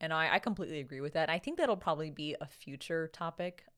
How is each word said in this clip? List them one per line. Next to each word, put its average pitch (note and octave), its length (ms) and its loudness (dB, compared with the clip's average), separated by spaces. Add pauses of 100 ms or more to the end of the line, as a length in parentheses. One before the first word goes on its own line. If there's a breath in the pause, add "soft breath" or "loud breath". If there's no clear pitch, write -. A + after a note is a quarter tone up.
And D#3+ 120 -2
I, D#3+ 220 6
I G3 60 6
completely E3+ 400 -2
agree C3+ 200 -8
with D3 140 -4
that. D#3+ 160 4
I E3+ 80 2
think D4+ 180 -4
that'll C4 200 4
probably D#3 340 0
be D3 300 -4
a D3 60 -6
future D#3+ 640 -4
topic F3 560 -6 (120)